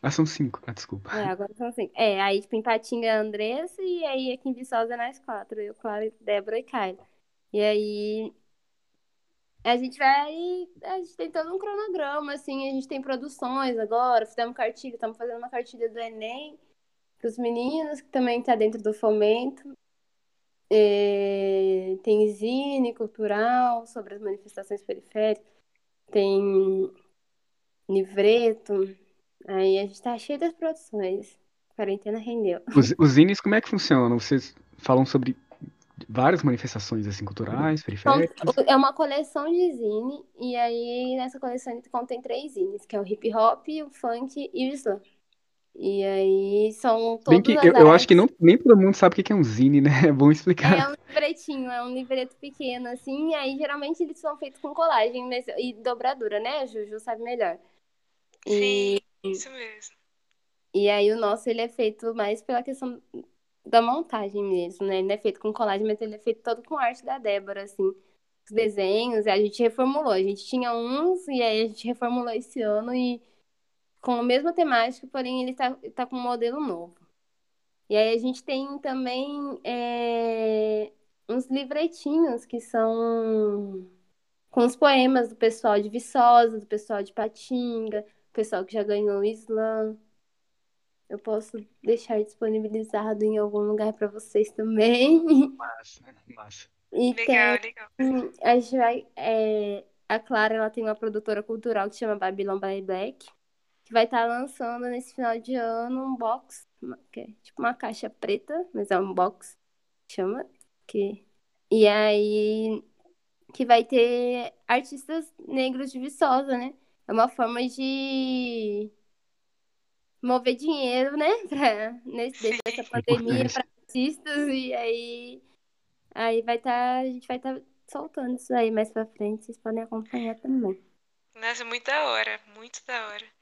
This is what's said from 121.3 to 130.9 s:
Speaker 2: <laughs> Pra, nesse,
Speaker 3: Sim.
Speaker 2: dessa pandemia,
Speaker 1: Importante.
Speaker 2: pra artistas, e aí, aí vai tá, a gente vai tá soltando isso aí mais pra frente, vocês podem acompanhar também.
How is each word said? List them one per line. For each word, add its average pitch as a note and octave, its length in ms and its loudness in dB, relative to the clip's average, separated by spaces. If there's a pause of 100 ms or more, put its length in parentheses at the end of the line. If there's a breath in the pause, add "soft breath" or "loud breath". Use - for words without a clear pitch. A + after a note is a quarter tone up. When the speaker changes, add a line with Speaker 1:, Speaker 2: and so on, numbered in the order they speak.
Speaker 2:
<laughs> G4 100 -14
Pra, A3+ 420 0 (140)
nesse, A#3+ 320 -8
Speaker 3:
Sim. A3 280 -4
Speaker 2:
dessa A#3 180 -8
pandemia, A#3+ 640 0
Speaker 1:
Importante. A#3+ 80 -4
Speaker 2:
pra B3+ 120 -4 (220)
artistas, D4 600 -4
e C4 240 -4
aí, A#3+ 680 -6 (720)
aí A3+ 280 -2
vai A#3 180 -2
tá, B3 400 0
a C4 60 -2
gente B3 220 -8
vai B3+ 120 -6
tá C4 200 -8 (300)
soltando C#4 460 -8
isso - 180 -6
aí A#3 180 2
mais A3 200 0
pra A3 140 -4
frente, G#3+ 400 -6
vocês A#3 120 -16
podem A3+ 260 -6
acompanhar A3+ 560 -8
também. A#3+ 420 -2 (540)